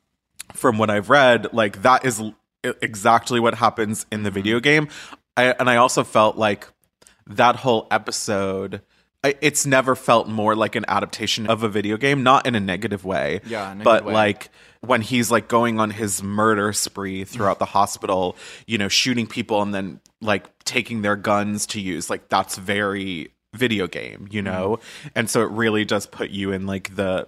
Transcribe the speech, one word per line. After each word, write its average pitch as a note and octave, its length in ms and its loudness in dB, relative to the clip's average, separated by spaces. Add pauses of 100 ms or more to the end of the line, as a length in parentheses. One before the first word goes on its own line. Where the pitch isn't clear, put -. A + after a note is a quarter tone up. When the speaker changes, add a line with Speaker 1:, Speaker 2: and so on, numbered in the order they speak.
(540)
Speaker 1:
from A#2+ 240 2
what G#2+ 120 2
I've G#2 200 0
read, B2 440 6
like, G#2 280 0
that B2+ 240 4
is A2+ 160 -2
l-, A2 120 -8 (320)
e-, B2 60 -2 (100)
exactly A#2 600 2
what A2+ 140 2
happens A2 580 0
in G#2+ 100 -6
the G2+ 60 -2
Speaker 2:
Mm-hmm. F#2+ 60 -6
Speaker 1:
video G#2+ 260 0
game. D3 260 4 (480)
I, B2 240 4
and B2 100 2
I B2 60 4
also B2 300 4
felt G#2+ 320 2
like G#2 320 -2 (580)
that A#2 300 4
whole A#2 340 0
episode, G2 920 -4 (420)
I, C#3 160 0
it's D3 280 0
never C3 280 4
felt A#2 320 2
more G#2+ 280 0
like G#2+ 200 0
an A2 120 -2
adaptation G2+ 600 -4
of A2 140 0
a A2+ 80 -2
video G2+ 260 -2
game, C3+ 280 0
not C3 240 4
in A#2+ 80 0
a G#2+ 40 0
negative G2 460 -4
way, E2+ 400 -2
Speaker 2:
Yeah, G#2+ 260 -8
in G2 100 -14
a - 20 -10
Speaker 1:
but A2+ 160 6
Speaker 2:
good G#2 80 -4
way. G#2 60 -4
Speaker 1:
like, G#2+ 360 0 (320)
when A#2 200 0
he's, A2+ 280 0
like, A2+ 180 2
going A#2 320 2
on G#2+ 120 0
his G2+ 320 -6
murder G#2 500 0
spree G2 500 -6
throughout G2 360 -2
the G2 60 -2
hospital, F#2+ 720 0 (300)
you A2 140 -2
know, G2+ 80 -2
shooting A#2+ 400 0
people G#2+ 340 -2
and G2+ 140 -4
then, F#2+ 240 -8 (220)
like, G#2 420 -4
taking A#2 400 -4
their G#2 120 0
guns G#2 520 -2
to A2 120 -8
use, F2+ 300 -6
like, - 200 -8
that's F#2+ 280 0
very G2 720 -4 (240)
video A2 320 0
game, C2+ 460 -12
you G#2 100 -4
know? F#2+ 360 -2
Speaker 2:
Mm-hmm. - 360 -18
Speaker 1:
And A#2 160 -2
so A#2 140 2
it - 80 -2
really G#2+ 340 0
does G2+ 220 -2
put - 240 -10
you G2 200 -4
in, F#2+ 140 -6
like, G2 300 -8
the, F#2+ 320 -2